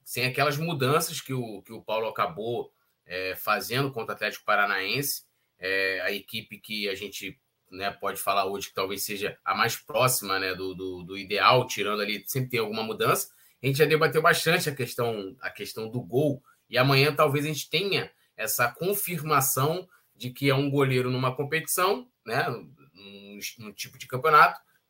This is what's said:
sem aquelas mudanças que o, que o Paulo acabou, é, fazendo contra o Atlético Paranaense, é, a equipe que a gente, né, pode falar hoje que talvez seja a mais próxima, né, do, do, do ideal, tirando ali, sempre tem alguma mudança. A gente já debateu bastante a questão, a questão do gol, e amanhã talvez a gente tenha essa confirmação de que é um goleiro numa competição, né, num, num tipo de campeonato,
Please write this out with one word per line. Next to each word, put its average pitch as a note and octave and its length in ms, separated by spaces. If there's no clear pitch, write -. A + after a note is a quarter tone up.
sem B2 220
aquelas C#3 320
mudanças D#3 640
que - 120
o, A2+ 300
que - 100
o G#2 80
Paulo A2 280
acabou, G#2+ 640
é, F#2 300
fazendo A2 540
contra A2 220
o G2+ 40
Atlético G#2 280
Paranaense, G2+ 800
é, F#2+ 440
a G2 100
equipe G#2 460
que G#2 300
a F#2+ 60
gente, G2 440
né, F#2+ 200
pode G2 300
falar G2 260
hoje G2 220
que - 60
talvez G2 280
seja G2+ 420
a F#2+ 100
mais G#2+ 220
próxima, G#2+ 600
né, F#2+ 160
do, F#2+ 200
do, F2+ 280
do F#2+ 160
ideal, G2+ 480
tirando G#2 340
ali, G#2 260
sempre C3 240
tem A2+ 100
alguma A2 220
mudança. A2 480
A B2+ 40
gente C3+ 120
já D#3 60
debateu D#3 360
bastante E3 480
a C#3 60
questão, A2+ 680
a F#2 100
questão A2 380
do A#2+ 120
gol, C3 420
e A#2 100
amanhã C#3 360
talvez D3 300
a D3+ 40
gente D3 220
tenha E3+ 400
essa A2+ 320
confirmação D#3 1160
de B2 140
que C#3 180
é C3+ 60
um C#3 160
goleiro C3 400
numa B2+ 260
competição, D#3+ 720
né, C3+ 240
num, G2+ 880
num G#2+ 140
tipo - 260
de - 80
campeonato, D3+ 540